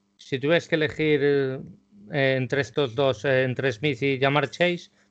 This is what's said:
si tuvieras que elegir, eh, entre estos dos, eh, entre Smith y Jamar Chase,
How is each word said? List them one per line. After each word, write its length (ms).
si 220
tuvieras 300
que 80
elegir, 460
eh, 380
entre 240
estos 340
dos, 300
eh, 180
entre 300
Smith 280
y 200
Jamar 280
Chase, 420